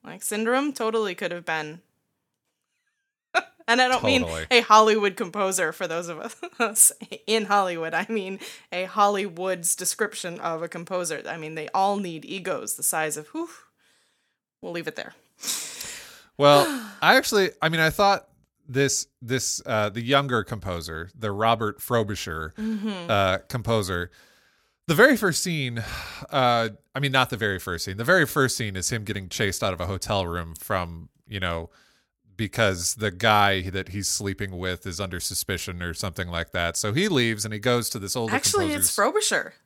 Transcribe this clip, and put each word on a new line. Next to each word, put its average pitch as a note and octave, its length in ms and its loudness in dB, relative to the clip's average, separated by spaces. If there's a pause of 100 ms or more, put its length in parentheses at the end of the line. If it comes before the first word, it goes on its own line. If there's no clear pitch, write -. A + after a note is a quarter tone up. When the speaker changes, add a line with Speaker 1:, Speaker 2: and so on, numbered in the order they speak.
Speaker 1:
Like, F3+ 180 -14
Syndrome B3 500 0
totally A3 420 -2
could F3 180 -6
have F3 120 -10
been. D#3+ 360 -6 (1500)
<laughs> F4+ 80 4 (260)
And A#3+ 120 6
I B3+ 80 6
don't B3+ 120 2
Speaker 2:
Totally. C4 200 4
Speaker 1:
mean D#3+ 320 -4
a A#3+ 80 8
Hollywood G#3+ 560 8
composer F#3+ 560 -2
for F3+ 160 -6
those E3 200 -4
of D#3+ 120 -10 (400)
us G#3+ 320 4 (180)
<laughs> - 160 -12
in G#3+ 200 2
Hollywood. F3+ 480 0
I F3+ 140 0
mean F#3+ 300 -4 (320)
a F3+ 140 -4
Hollywood's F#3 920 0
description F#3 640 -4
of E3 240 -4
a E3+ 60 -8
composer. E3+ 600 -6
I E3 80 -6
mean, D#3 200 -10
they D#3 180 -8
all G3 220 2
need F3 280 -6
egos E3+ 520 -6
the C#3 80 -8
size D#3 320 -2
of, D3+ 120 -12
whew. E4 200 -8 (1120)
We'll F3+ 80 -10
leave E3+ 160 -6
it D#3 80 -8
there. - 200 -10 (1200)
Speaker 2:
Well, C#3+ 260 8 (320)
Speaker 1:
<sighs> - 60 -6
Speaker 2:
I F#3 140 8
actually, A3 340 2 (100)
I D#3+ 80 2
mean, D#3+ 120 2
I D#3+ 100 4
thought G3+ 380 2 (400)
this, C3+ 400 0 (120)
this, B2 460 -4
uh, G#2+ 220 2
the G#2 120 -6
younger A#2+ 440 2
composer, E2+ 720 -8
the A2 140 -4
Robert G#2+ 480 2
Frobisher, G2 720 -2
Speaker 1:
Mm-hmm. G#3 560 -6
Speaker 2:
uh, G2 280 4 (100)
composer, G2 640 -2 (720)
the E3 80 2
very A#3+ 220 8
first F#3 260 0
scene, C3 400 -2 (480)
uh, A#2+ 380 4 (260)
I C3 60 -4
mean, C#3 100 0
not C3 200 4
the B2 60 -4
very G2 220 0
first F2 260 -6
scene. F#2+ 120 -6
The A#2 80 -6
very E3 220 4
first C3 300 2
scene G#2 200 -4
is F#2 140 -2
him A2+ 120 -4
getting G2 260 -6
chased G2 360 -2
out F#2+ 80 0
of E2+ 80 -6
a E2+ 60 -2
hotel F#2+ 380 -2
room E2+ 300 -6
from, E2+ 540 -6 (180)
you G#2 140 -8
know, E2+ 300 -4 (680)
because G2 600 0
the G#2 140 -2
guy G2+ 600 4
that F#2+ 180 -6
he's F#2+ 180 -6
sleeping G2 520 -4
with F2+ 280 -6
is F2+ 140 -8
under F#2 180 -6
suspicion F#2 640 -6
or F2 120 -6
something F2+ 340 -6
like E2+ 240 -6
that. E2+ 240 -2
So G#2 160 -2
he F3+ 160 0
leaves A2+ 380 2
and G#2+ 80 -6
he G#2+ 40 -6
goes A#2+ 300 0
to - 100 -6
this F#2+ 160 -6
older A#2+ 200 -2
Speaker 1:
Actually, F4+ 340 2
Speaker 2:
composer's C#4+ 220 0
Speaker 1:
it's - 60 -4
Frobisher. B3 560 2 (140)